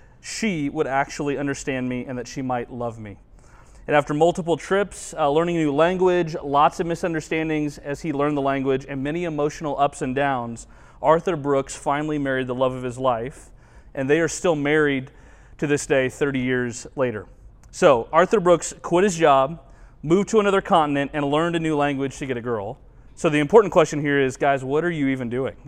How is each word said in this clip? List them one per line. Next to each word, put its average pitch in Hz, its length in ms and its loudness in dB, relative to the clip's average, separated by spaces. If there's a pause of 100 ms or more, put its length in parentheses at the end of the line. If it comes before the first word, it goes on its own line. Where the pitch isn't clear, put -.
(200)
she 165 480 -4
would 147 180 -2
actually 139 520 -2
understand 135 500 -4
me 123 180 -6
and 127 100 -8
that 120 120 -10
she 143 120 -10
might 123 320 -6
love 117 280 -8
me." 101 180 -16 (720)
And 147 80 2
after 147 180 2
multiple 165 420 2
trips, - 600 -4
uh, 151 100 2
learning 170 280 2
a 165 40 0
new 147 140 0
language, 175 680 2
lots 143 380 2
of 175 80 -2
misunderstandings 160 920 -4
as 143 240 -10
he 160 100 -6
learned 143 240 0
the 139 60 -2
language, 135 460 0
and 139 140 -6
many 160 220 -4
emotional 147 520 -4
ups 143 260 0
and 131 120 -4
downs, 127 540 -4 (340)
Arthur 165 320 2
Brooks 139 400 -2
finally 151 440 -4
married 131 280 -2
the 123 80 -6
love 127 200 0
of 127 100 -8
his 123 120 -6
life, 127 540 -4 (420)
and 135 160 -4
they 156 120 4
are 160 80 2
still 175 260 0
married 143 560 0 (480)
to 156 80 -4
this 143 180 0
day, 131 240 2
thirty 139 300 -2
years 123 560 -2
later. 117 320 -2 (460)
So, 135 380 4
Arthur 185 300 4
Brooks 170 400 4
quit 180 240 2
his 180 120 0
job, 147 440 4 (420)
moved 180 280 2
to 220 100 4
another 196 220 2
continent, 143 500 2
and 147 140 -2
learned 165 300 0
a 165 40 0
new 160 160 0
language 139 420 -2
to 151 60 -8
get 127 140 -4
a - 20 -6
girl. 113 380 -6 (380)
So 175 120 0
the 147 100 2
important 175 320 6
question 156 300 2
here 143 180 0
is, 131 200 0
guys, 139 260 0
what 147 180 -2
are 175 80 -2
you 147 180 -2
even 131 200 -4
doing? 123 280 -4 (120)